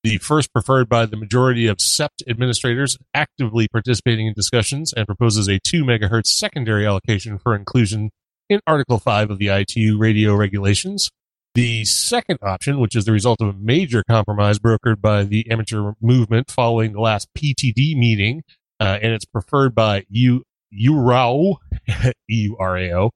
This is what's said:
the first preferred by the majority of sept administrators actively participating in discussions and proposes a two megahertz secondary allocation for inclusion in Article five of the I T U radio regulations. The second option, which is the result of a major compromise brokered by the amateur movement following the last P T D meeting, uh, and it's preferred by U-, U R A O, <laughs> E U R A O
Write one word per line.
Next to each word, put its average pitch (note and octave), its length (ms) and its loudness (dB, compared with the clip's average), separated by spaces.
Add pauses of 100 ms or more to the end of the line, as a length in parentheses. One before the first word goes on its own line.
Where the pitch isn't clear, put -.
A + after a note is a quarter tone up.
the G#2+ 80 0
first D3+ 380 -2
preferred B2+ 340 2
by A#2 160 2
the G#2+ 140 -8
majority A#2 480 0
of G2+ 100 0
sept - 500 -4
administrators B2 680 -2 (160)
actively A#2 560 -2
participating A2 580 -2
in A2 60 -4
discussions B2 640 -4
and A2 120 -4
proposes G#2 440 0
a G2 80 2
two D#3+ 260 0
megahertz A2 440 0
secondary G#2+ 580 -2
allocation G2+ 520 -2
for A#2 160 0
inclusion G#2+ 560 -2 (380)
in G3+ 180 2
Article C#3 320 0
five G#2+ 320 0
of G2+ 60 -6
the G2 160 0
I G2 160 0
T A#2 120 -4
U G#2+ 180 4
radio G#2+ 360 4
regulations. G2+ 760 0 (440)
The A#2 300 0
second - 560 -2
option, G#2 400 -4
which A#2 160 0
is G2+ 80 0
the A2 80 2
result A2 300 2
of G#2 60 0
a G2 100 -2
major A#2+ 440 0
compromise G#2 560 2
brokered A2 440 0
by G#2 220 2
the G#2+ 260 -2
amateur G#2+ 500 -4
movement A#2 500 2
following A2+ 440 0
the G#2 80 -6
last G#2+ 320 0
P C#3+ 180 -2
T B2+ 200 0
D D3 220 0
meeting, A#2 500 2 (360)
uh, G2+ 220 0
and A2+ 100 0
it's A2 140 -6
preferred C3 480 0
by G#2+ 340 0
U-, B2 340 2 (280)
U B2 280 0
R B2 140 2
A B2 220 2
O, E3+ 240 0 (280)
<laughs> - 260 0 (180)
E A2+ 40 0 (100)
U G#2 140 -4
R F#2 200 -2
A F2+ 160 -4
O G2+ 220 2